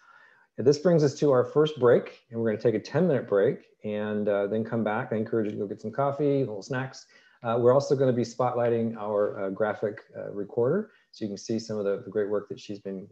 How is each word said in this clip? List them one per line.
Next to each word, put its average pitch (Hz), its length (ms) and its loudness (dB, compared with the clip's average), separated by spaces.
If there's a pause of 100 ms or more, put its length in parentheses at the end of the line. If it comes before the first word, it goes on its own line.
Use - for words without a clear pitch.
(580)
And 110 80 -6
this 147 120 6
brings 170 240 4
us 135 180 2
to 147 100 4
our 123 120 6
first 151 380 0
break, 123 400 4 (100)
and 117 80 -8
we're 113 120 0
gonna 104 100 -2
take 117 140 2
a 107 100 0
ten-minute 151 420 0
break 101 340 2 (220)
and, 104 460 -4
uh, 101 180 2
then 110 160 -2
come 110 220 -2
back. 110 260 -2
I 117 60 -2
encourage 110 300 -2
you 107 60 -4
to 110 40 -10
go 107 100 -4
get 104 140 -10
some 110 100 -8
coffee, 139 500 0
little 107 220 -4
snacks. 131 440 -8 (360)
Uh, 117 160 0
we're 120 140 6
also 139 240 2
gonna 131 160 4
be 117 120 0
spotlighting 117 760 0
our, 104 460 0
uh, 95 40 -2
graphic, 104 540 -2 (120)
uh, 104 180 -10
recorder, 120 580 0 (220)
so - 120 -8
you 101 60 -4
can 98 80 -8
see 113 200 -4
some 110 200 -6
of 101 80 -2
the, 98 180 0
the 98 60 -12
great 101 180 0
work 101 220 -2
that - 100 -12
she's 101 180 -12
been, 98 340 -10